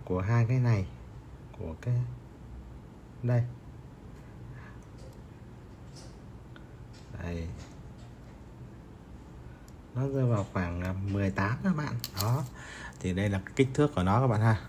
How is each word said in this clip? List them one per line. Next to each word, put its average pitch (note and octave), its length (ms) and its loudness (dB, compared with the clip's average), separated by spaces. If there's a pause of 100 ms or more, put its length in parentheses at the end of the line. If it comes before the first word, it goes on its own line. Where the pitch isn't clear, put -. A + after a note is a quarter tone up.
của F2+ 160 2
hai A2+ 280 6
cái C3 100 6
này, A#2 280 6 (720)
của - 220 -6
cái A#2+ 140 2 (1300)
đây, A#2+ 200 6 (3750)
đây, E2+ 260 -2 (2500)
nó C3 140 2
rơi C3+ 180 6
vào G#2 260 6
khoảng, F2+ 300 0
à, F#2 100 0
mười G2 380 2
tám G#2 340 2
các F#3 120 6
bạn. D3 180 0 (280)
Đó. B2 220 4 (560)
Thì F#2 120 0
đây G2 160 4
là G2 120 2 (160)
kích C3 180 8
thước D3 200 6
của F2+ 80 4
nó G2 180 8
các C3+ 60 6
bạn G#2+ 140 6
ha. A2 280 8